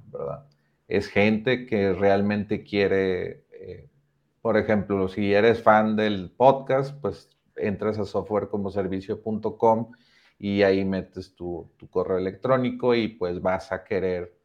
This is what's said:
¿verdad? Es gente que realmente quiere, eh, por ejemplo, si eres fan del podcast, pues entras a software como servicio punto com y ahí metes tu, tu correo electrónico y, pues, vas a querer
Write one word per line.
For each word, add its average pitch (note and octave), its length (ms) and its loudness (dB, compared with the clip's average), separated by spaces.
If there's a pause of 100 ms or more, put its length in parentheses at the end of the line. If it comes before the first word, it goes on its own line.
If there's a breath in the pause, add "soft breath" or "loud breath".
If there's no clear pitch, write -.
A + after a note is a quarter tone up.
(120)
¿verdad? C#2+ 340 -10 (440)
Es G2+ 180 0
gente A2 580 0
que G2 280 0
realmente G2+ 680 0
quiere, F#2+ 920 0
eh, F2+ 340 -18 (540)
por A2 160 2
ejemplo, G2+ 500 0
si G2+ 260 0
eres G#2+ 300 4
fan A2 320 4
del G#2 400 -2
podcast, C3 640 2
pues - 300 -8 (260)
entras G#2 420 -2
a G2+ 80 -2
software G2 440 -4
como G2 220 -4
servicio F#2+ 500 -4
punto G#2+ 360 -6
com A2+ 360 2 (440 soft breath)
y G2+ 260 0
ahí G2 200 4
metes F#2+ 500 -6
tu, F2 440 -10
tu - 120 -20
correo F#2 280 -2
electrónico B2 760 0
y, A2+ 140 0
pues, F2+ 340 -6
vas F#2 300 -2
a F#2 140 -6
querer F2+ 600 -4